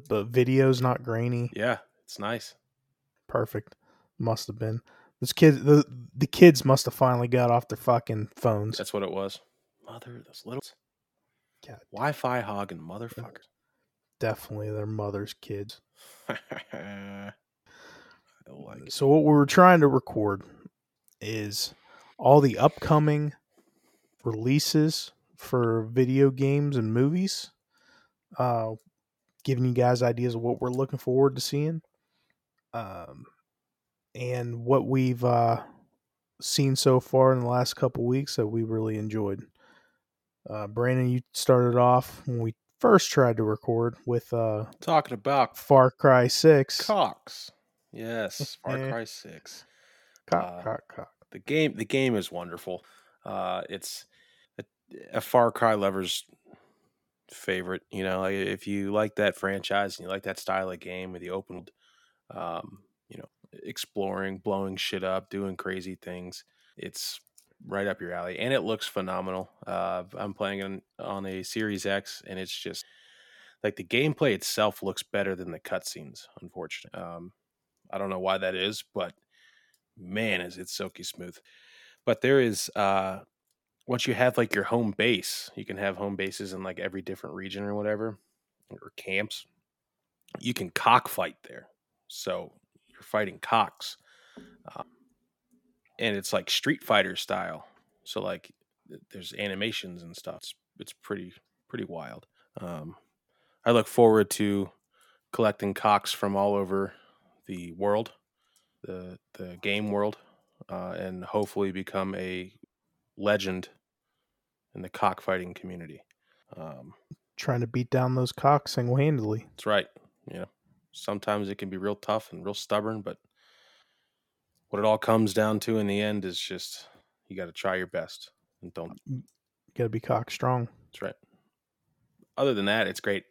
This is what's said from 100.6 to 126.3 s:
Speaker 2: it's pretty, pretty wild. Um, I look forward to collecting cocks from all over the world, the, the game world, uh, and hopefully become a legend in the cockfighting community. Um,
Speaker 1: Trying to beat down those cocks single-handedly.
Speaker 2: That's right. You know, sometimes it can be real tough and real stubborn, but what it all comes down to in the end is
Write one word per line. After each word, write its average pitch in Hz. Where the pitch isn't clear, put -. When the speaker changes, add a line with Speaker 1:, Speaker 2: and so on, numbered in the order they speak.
Speaker 2:
it's -
pretty, 92
pretty -
wild. 78
Um, 85
I 117
look 117
forward 110
to 101
collecting 101
cocks 104
from 101
all 101
over 98
the 87
world, 101
the, 90
the 90
game 104
world, 104
uh, -
and 92
hopefully 101
become 95
a 92
legend 95
in 101
the 92
cockfighting 92
community. 85
Um, 69
Speaker 1:
Trying 123
to 117
beat 120
down 127
those 127
cocks -
single-handedly. 123
Speaker 2:
That's -
right. 104
You 90
know, -
sometimes 104
it 101
can 98
be 95
real 101
tough -
and -
real 104
stubborn, 107
but -
what 101
it 104
all 110
comes 110
down 107
to 110
in 104
the 101
end 104
is 90